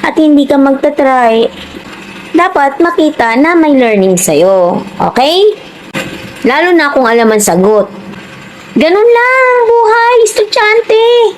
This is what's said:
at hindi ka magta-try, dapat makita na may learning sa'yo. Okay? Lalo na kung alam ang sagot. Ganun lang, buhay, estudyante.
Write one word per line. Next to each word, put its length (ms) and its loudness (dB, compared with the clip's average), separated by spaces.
at 160 -6
hindi 240 4
ka 80 -2
magta-try, 960 0
dapat 400 0
makita 640 0
na 160 2
may 160 2
learning 400 2
sa'yo. 640 0
Okay? 480 0
Lalo 320 0
na 160 0
kung 160 0
alam 240 2
ang 80 0
sagot. 480 0
Ganun 320 2
lang, 440 2
buhay, 500 2
estudyante. 800 0